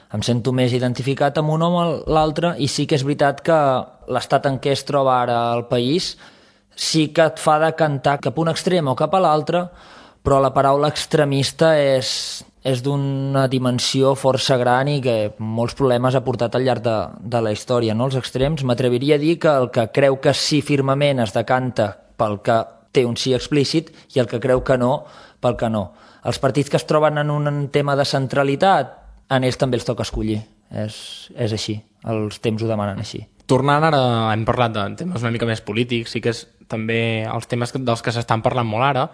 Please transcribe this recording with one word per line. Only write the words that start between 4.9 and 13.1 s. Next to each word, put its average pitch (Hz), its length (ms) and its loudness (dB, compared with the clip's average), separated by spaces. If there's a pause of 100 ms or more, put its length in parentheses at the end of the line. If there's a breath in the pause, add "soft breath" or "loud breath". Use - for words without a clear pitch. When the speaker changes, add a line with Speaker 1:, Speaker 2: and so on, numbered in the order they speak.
Speaker 1:
ara 120 160 0 (160)
el 120 160 -4
país 127 460 0 (580 loud breath)
sí 156 400 0
que 160 160 6
et 156 80 -14
fa 151 240 2
decantar 151 580 0
cap 123 160 -4
a 156 60 -2
un 165 80 0
extrem 165 400 0
o 123 80 -2
cap 156 160 0
a 190 80 2
l'altre, 160 460 0 (540 loud breath)
però 135 200 4
la 131 100 2
paraula 139 400 2
extremista 143 760 2 (100)
és, 135 300 2 (500)
és 127 240 -2
d'una 139 640 0